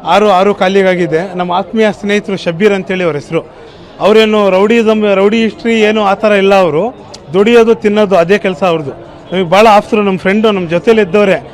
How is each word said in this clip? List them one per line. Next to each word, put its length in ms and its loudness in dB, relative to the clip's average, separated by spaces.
ಆರು, 140 2
ಆರು 200 2
ಕಾಲಿಗಾಗಿದೆ. 640 0
ನಮ್ಮ 200 -6
ಆತ್ಮೀಯ 280 -2
ಸ್ನೇಹಿತರು 440 -4
ಶಬ್ಬೀರ್ 340 0
ಅಂತೇಳಿ 300 -6
ಅವ್ರ 120 -4
ಹೆಸರು. 220 -6
ಅವರೇನು 340 2
ರೌಡಿಸಮ್, 460 2
ರೌಡಿ 260 2
ಹಿಸ್ಟ್ರಿ 280 -4
ಏನು 120 -2
ಆ 20 0
ಥರ 80 2
ಇಲ್ಲ. 100 2
ಅವರು 180 -2
ದುಡಿಯೋದು, 380 4
ತಿನ್ನೋದು 400 0
ಅದೇ 200 0
ಕೆಲಸ 180 -4
ಅವ್ರದ್ದು. 220 -4
ನಮಗೆ 240 -4
ಭಾಳ 120 4
ಆಪ್ತರು, 300 0
ನಮ್ಮ 180 -2
ಫ್ರೆಂಡು, 320 2
ನಮ್ಮ 160 -6
ಜೊತೇಲಿ 340 2
ಇದ್ದವರೇ. 320 0